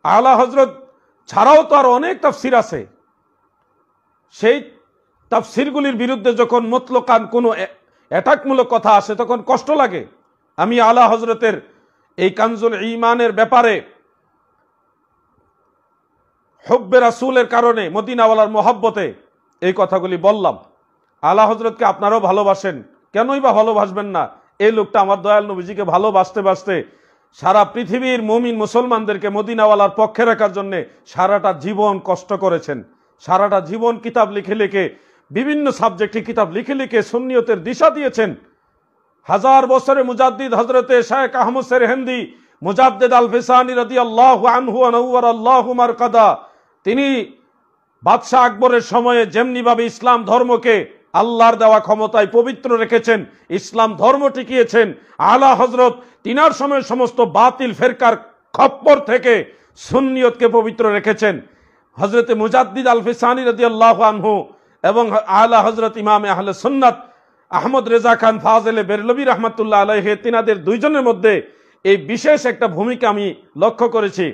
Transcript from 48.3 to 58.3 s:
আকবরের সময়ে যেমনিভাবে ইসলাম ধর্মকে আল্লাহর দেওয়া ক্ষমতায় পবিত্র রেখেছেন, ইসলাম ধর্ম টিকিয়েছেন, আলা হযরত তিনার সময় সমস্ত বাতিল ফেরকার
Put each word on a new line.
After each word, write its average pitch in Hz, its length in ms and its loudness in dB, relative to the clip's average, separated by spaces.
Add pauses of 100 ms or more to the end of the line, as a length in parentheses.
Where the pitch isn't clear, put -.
আকবরের 240 400 2
সময়ে 233 440 0
যেমনিভাবে 233 600 0
ইসলাম 233 380 0
ধর্মকে 240 520 2 (380)
আল্লাহর 226 420 2
দেওয়া 220 240 6
ক্ষমতায় 214 520 0
পবিত্র 240 460 0
রেখেছেন, 226 480 0 (240)
ইসলাম 214 460 -2
ধর্ম 269 340 2
টিকিয়েছেন, 233 640 0 (240)
আলা 262 380 4
হযরত 247 380 2 (300)
তিনার 285 280 2
সময় 277 300 -2
সমস্ত 247 400 -2
বাতিল 233 520 2
ফেরকার 247 420 0 (380)